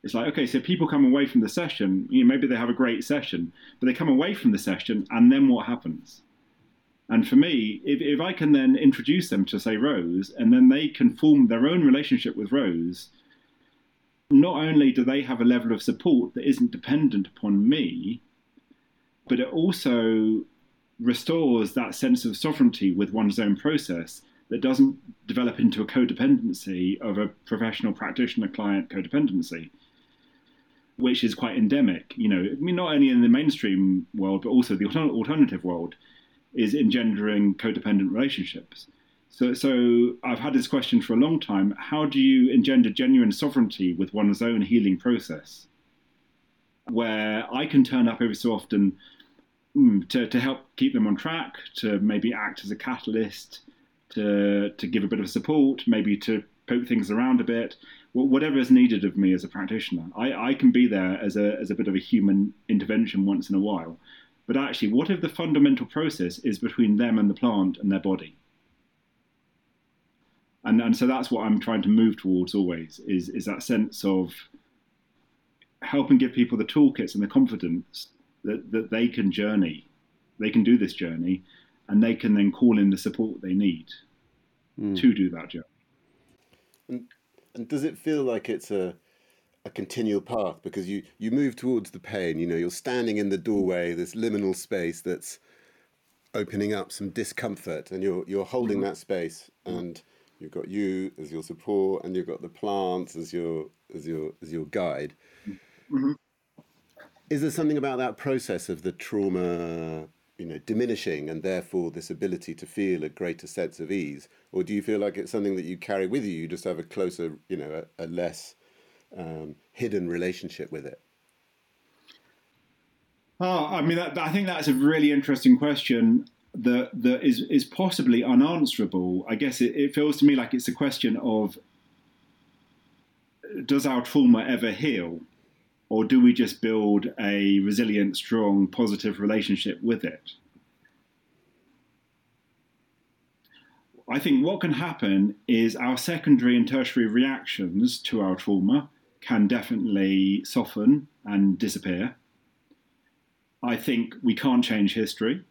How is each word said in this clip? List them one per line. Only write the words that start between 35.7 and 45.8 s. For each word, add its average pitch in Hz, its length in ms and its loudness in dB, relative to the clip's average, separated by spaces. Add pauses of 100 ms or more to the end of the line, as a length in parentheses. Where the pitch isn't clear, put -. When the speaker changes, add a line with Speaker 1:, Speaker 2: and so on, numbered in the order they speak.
Speaker 1:
is 110 200 0
engendering 107 800 2
codependent 101 560 0
relationships. - 800 -6 (400)
So, 123 240 0
so 120 720 4
I've 120 140 -2
had 135 160 -4
this 123 120 2
question 123 360 0
for - 100 -4
a 113 60 4
long 151 200 4
time. 101 400 0
How 151 280 -2
do 135 120 0
you 131 340 6
engender 123 360 6
genuine 127 420 4
sovereignty 110 600 0
with 92 220 -4
one's 104 260 2
own 117 220 2
healing 98 340 4
process? - 720 -4 (1200)